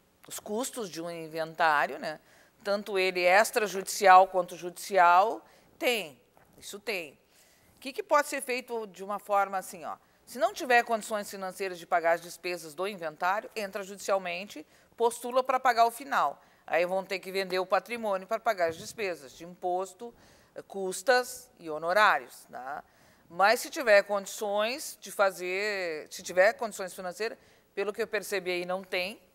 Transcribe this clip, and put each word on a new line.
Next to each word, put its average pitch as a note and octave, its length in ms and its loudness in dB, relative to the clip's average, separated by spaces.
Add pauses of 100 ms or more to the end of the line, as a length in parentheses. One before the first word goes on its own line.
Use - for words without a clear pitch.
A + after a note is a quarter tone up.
(260)
os - 140 -14
custos A3 480 -6
de D#3+ 140 -10
um E3+ 80 -8
inventário, D#3+ 880 0
né, D#3 200 -8 (460)
tanto G3+ 340 -2
ele F#3 220 2
extrajudicial F#3+ 1080 6
quanto F3+ 280 -2
judicial, F3+ 880 2 (340)
tem, G#3 400 -2 (380)
isso - 220 -16
tem. F3 400 -8 (580)
O - 20 -20
que C4+ 140 -12
que G#4 100 -10
pode D4 260 2
ser C#4 120 -4
feito B3 460 -6
de F#3+ 180 -16
uma G3 140 -8
forma G3 400 0
assim, F#3 260 -12
ó? G#2+ 120 -10 (280)
Se - 140 -16
não F4+ 160 0
tiver B3 280 2
condições G#3+ 480 -4
financeiras F#3+ 480 -8
de E3+ 80 -16
pagar E3 260 4
as E3+ 100 0
despesas E3+ 520 -10
do F3+ 140 -4
inventário, F#3 640 -4
entra G3+ 280 -8
judicialmente, G3 840 -4 (300)
postula A#3+ 480 0
pra C4+ 160 2
pagar A#3 240 4
o A#3 60 2
final. A3+ 520 -2 (240)
Aí E3+ 200 2
vão F#3 180 -2
ter F#3 140 -6
que F#3 120 -14
vender F#3 280 -2
o F#3 80 0
patrimônio G3 600 -2
pra A3+ 140 -4
pagar F3+ 300 0
as D#3+ 80 -6
despesas E3+ 540 -8
de - 120 -18
imposto, F#3 720 -6 (400)
eh, D3 80 -16
custas G3 960 -2
e E3+ 100 -16
honorários, E3 800 2
né? C3 340 -12 (480)
Mas G3 300 4
se D#4 80 -8
tiver A#3 360 6
condições G#3 1000 -4
de G3+ 100 -14
fazer, F#3 1000 -2
se - 120 -14
tiver F#3 320 4
condições G3+ 400 -8
financeiras, F#3+ 420 -8 (380)
pelo G3 180 -2
que G3+ 100 -4
eu G#3+ 40 -4
percebi F#3+ 440 -4
aí F3 140 -2
não F#3 180 -4
tem, F#3 380 -6 (140)